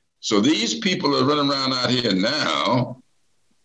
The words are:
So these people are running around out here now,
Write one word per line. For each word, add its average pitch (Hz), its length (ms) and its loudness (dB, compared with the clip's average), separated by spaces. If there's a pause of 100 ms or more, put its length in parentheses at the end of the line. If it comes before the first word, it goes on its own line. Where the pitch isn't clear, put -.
(200)
So 101 200 0
these 294 400 2
people 143 360 0
are 131 80 2
running 143 260 0
around 135 220 -2
out 123 180 -2
here 120 240 0
now, 95 880 0 (640)